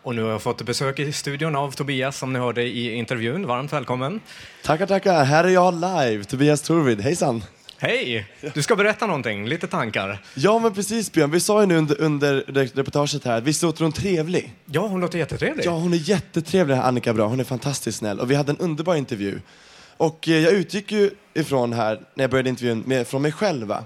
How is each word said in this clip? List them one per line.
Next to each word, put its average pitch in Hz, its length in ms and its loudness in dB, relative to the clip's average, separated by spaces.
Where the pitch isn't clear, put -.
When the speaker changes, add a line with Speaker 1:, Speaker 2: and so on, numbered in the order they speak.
Speaker 1:
Och 123 140 -6
nu 113 80 -2
har 110 80 0
jag 107 100 -2
fått 120 200 -4
besök 131 380 -4
i 147 140 -4
studion 147 420 -4
av 139 160 -2
Tobias, 135 460 -4
som 131 160 -4
ni 123 60 -2
hörde 120 240 0
i 120 300 -4
intervjun. 120 540 -4
Varmt 131 260 -2
välkommen. 135 460 -4
Speaker 2:
Tackar, 160 240 0
tackar! 185 360 2
Här 151 200 6
är 180 60 4
jag 180 240 6
live, 156 500 0
Tobias 143 380 2
Torvid. 135 400 2
Hejsan. 135 420 0
Speaker 1:
Hej! 143 500 -2
Du 147 80 -2
ska 208 140 2
berätta 208 320 2
någonting, 113 400 -2
lite 165 200 -4
tankar. 101 520 -4
Speaker 2:
Ja, 196 260 4
men 226 140 2
precis, 202 380 -4
Björn. 147 200 4
Vi 175 80 2
sa 208 220 4
ju 208 40 8
nu 170 120 4
under, 151 240 2
under 143 460 2
re-, 135 280 0
reportaget 143 500 -2
här 117 120 0
att 113 60 -2
visst 151 200 0
låter 160 200 0
hon 160 80 0
trevlig? 165 640 -2
Speaker 1:
Ja, 170 220 -2
hon 185 140 -2
låter 175 160 -4
jättetrevlig. 175 480 -2
Speaker 2:
Ja, 170 60 2
hon 170 220 0
är 160 160 0
jättetrevlig, 160 680 2
Annika 123 380 2
Bra. 107 140 4
Hon 127 120 0
är 127 40 -2
fantastiskt 127 540 -4
snäll. 104 220 -4
Och 127 120 -2
vi 139 40 4
hade 143 160 0
en 139 60 -2
underbar 165 380 -2
intervju. 101 460 -4
Och, 160 300 -2
eh, 160 100 4
jag 165 160 6
utgick 202 380 -2
ju 202 200 4
ifrån 127 400 0
här, 110 280 0
när 135 100 -2
jag 127 80 0
började 131 180 2
intervjun, 120 360 -2
med, 123 220 0
från 135 140 -2
mig 151 100 0
själv, 151 360 -2
va? 104 180 -4